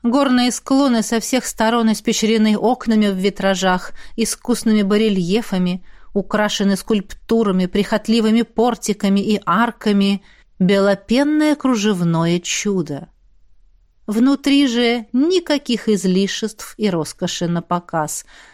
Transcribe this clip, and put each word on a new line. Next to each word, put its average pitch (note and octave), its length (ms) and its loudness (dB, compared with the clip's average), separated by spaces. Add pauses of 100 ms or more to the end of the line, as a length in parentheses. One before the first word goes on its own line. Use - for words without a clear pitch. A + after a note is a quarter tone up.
Горные B3 480 2
склоны C4+ 500 2
со A3+ 180 -2
всех B3 280 -2
сторон A3+ 440 0
испещрены G#3+ 640 2
окнами A3 520 0
в G3 80 0
витражах, F#3 800 0 (220)
искусными A3 680 0
барельефами, F#3+ 1000 0 (300)
украшены G3+ 640 0
скульптурами, G3+ 880 -2
прихотливыми A3 760 0
портиками G#3+ 760 -2
и G3+ 280 -2
арками. G3+ 760 0 (380)
Белопенное A3+ 960 2
кружевное F3+ 840 0
чудо. E3+ 680 -6 (1000)
Внутри C#4 600 2
же A#3 440 0
никаких D4 760 0
излишеств G3 880 -2
и G#3+ 140 -2
роскоши E3+ 560 -4
на E3+ 160 -2
показ, E3 640 -6 (260)